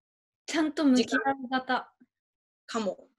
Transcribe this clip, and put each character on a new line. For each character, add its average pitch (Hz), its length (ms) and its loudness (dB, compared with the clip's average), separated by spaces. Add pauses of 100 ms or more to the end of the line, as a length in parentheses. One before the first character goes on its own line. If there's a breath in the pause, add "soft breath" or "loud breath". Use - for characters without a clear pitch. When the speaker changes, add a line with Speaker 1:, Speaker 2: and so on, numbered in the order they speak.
(460)
Speaker 1:
ち - 100 -6
ゃ 330 60 2
ん 302 100 -2
と 330 120 0
向 254 120 6
き 247 180 2
合 269 40 0
い - 20 -2 (300)
型。 254 420 -4 (760)
Speaker 2:
か 233 120 -6
も。 202 300 -6 (100)